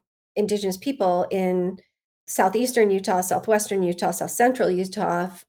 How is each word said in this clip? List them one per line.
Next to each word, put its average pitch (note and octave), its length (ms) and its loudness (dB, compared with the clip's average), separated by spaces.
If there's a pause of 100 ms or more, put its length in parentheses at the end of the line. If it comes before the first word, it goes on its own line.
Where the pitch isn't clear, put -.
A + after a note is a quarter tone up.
(360)
indigenous G3+ 400 -2
people F#3 540 0
in F#3 480 0 (480)
southeastern A3 640 2
Utah, F#3+ 320 0
southwestern G3+ 600 0
Utah, F3 280 0
south E3 200 -6
central A#3+ 400 2
Utah F3+ 540 -2
f-, F#3 240 -12